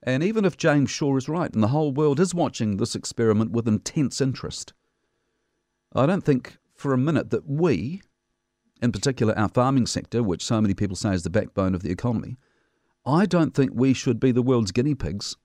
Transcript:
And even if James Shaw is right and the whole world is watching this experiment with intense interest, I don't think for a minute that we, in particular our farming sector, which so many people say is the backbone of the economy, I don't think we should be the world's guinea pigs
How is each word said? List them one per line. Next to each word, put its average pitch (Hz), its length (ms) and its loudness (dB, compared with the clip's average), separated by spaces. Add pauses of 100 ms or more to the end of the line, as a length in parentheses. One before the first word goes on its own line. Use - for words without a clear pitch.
And 131 200 0
even 214 220 0
if 180 140 0
James 147 320 4
Shaw 143 260 0
is 131 100 -2
right 160 280 -4
and 110 80 2
the 104 60 4
whole 147 220 0
world 143 300 2
is 180 140 2
watching 117 420 -2
this 110 180 -2
experiment 110 560 0
with 113 160 -2
intense 113 540 -2
interest, - 540 -6 (1200)
I 123 100 2
don't 175 200 0
think - 340 -2 (160)
for 139 180 -4
a 127 60 2
minute 139 320 0
that 117 180 -4
we, 143 540 -2 (800)
in 120 100 2
particular 110 460 0
our 104 100 2
farming 127 380 2
sector, - 360 -4
which 92 220 -2
so 113 160 0
many 101 140 2
people 95 220 -4
say 101 180 -2
is 90 80 -2
the 85 80 -4
backbone 95 440 0
of 90 80 -4
the 87 100 -4
economy, 113 440 -4 (720)
I 160 180 4
don't 170 300 2
think 135 180 2
we 131 220 4
should 120 260 -2
be 131 120 4
the 123 100 2
world's 120 280 2
guinea 135 240 0
pigs 92 400 -8 (100)